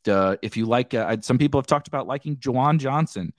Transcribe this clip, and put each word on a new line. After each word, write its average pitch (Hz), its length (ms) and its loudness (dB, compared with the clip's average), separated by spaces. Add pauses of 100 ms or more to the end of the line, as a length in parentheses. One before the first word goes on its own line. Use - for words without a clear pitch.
the, 98 380 2
if 110 160 -6
you 113 80 0
like, 123 280 0
uh, 110 280 0
some 127 160 2
people 143 220 2
have 131 80 -4
talked 147 200 0
about 135 200 -8
liking 143 300 -6
Juwan 135 420 0
Johnson 135 600 -4